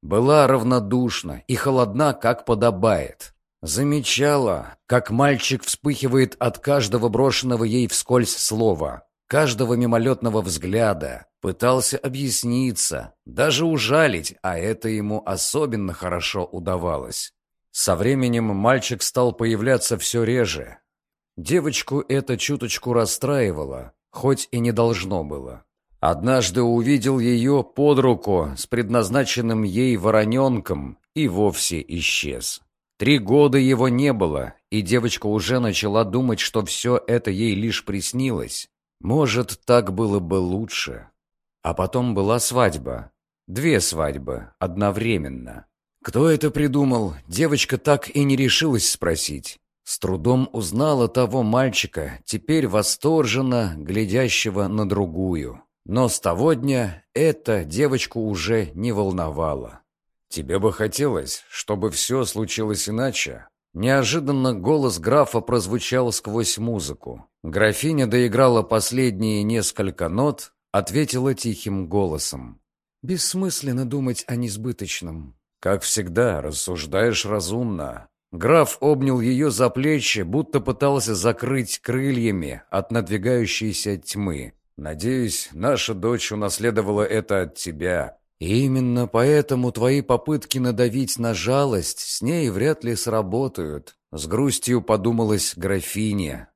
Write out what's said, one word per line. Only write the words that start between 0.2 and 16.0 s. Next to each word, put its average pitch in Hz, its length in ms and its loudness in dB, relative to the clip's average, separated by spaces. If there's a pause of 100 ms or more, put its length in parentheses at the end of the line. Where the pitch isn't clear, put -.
равнодушна 120 1000 0
и 131 60 0
холодна, 131 580 2
как - 320 0
подобает. 104 880 0 (300)
Замечала, 131 1200 0
как 123 260 2
мальчик 131 540 2
вспыхивает 131 720 0
от 120 200 0
каждого 120 500 0
брошенного 120 560 2
ей 117 240 2
вскользь - 480 0
слова – 87 680 -2 (220)
каждого 127 440 2
мимолетного 117 680 2
взгляда. 87 880 -2 (120)
Пытался 123 580 0
объясниться, 123 1160 -2 (100)
даже 139 400 0
ужалить, 151 760 2
а 90 160 -2
это 110 300 -2
ему 107 360 -2
особенно 104 680 -2
хорошо 90 520 -4